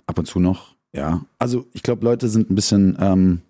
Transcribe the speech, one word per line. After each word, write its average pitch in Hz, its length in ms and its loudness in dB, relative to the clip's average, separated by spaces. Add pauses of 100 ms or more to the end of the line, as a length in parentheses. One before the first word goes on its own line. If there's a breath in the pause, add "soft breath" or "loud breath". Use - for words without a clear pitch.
Ab - 120 -4
und 80 80 -4
zu - 140 -4
noch, 90 340 -2 (180)
ja. 78 320 -4 (140)
Also 123 340 -2
ich - 120 -14
glaub, 117 180 -2
Leute 120 260 0
sind 110 220 0
ein 95 60 2
bisschen, 98 440 2
ähm, 92 500 2